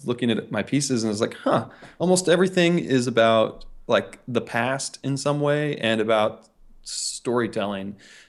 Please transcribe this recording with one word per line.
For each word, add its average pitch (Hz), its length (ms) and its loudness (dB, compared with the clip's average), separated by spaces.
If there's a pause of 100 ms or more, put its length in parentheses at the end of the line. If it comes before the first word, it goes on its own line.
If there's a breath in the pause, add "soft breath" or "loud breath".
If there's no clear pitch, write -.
looking 123 260 -2
at - 220 -4
my 104 100 -2
pieces, 131 400 0
and 113 60 0
I 107 40 0
was 104 100 -2
like, - 120 -4 (100)
"Huh, 131 260 0 (280 loud breath)
almost 180 300 2
everything 175 500 4
is 127 280 2
about, 113 580 2 (220)
like, 104 320 0 (100)
the 117 140 0
past 123 600 -4
in 135 140 -2
some 143 240 0
way 147 380 0
and 110 200 0
about 110 480 0 (360)
storytelling." 101 1120 -4 (320 loud breath)